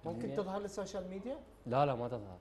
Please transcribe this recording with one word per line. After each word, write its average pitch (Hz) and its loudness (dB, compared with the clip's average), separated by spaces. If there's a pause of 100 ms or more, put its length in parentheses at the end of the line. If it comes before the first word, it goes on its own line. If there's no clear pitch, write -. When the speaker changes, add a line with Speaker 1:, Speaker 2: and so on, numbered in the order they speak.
Speaker 1:
ممكن 196 -2
Speaker 2:
منين؟ 185 -2
Speaker 1:
تظهر 190 0
للسوشيال 196 -4
ميديا؟ 208 -6 (280)
Speaker 2:
لا، 131 8
لا، 139 4
ما 120 -2
تظهر. 104 -4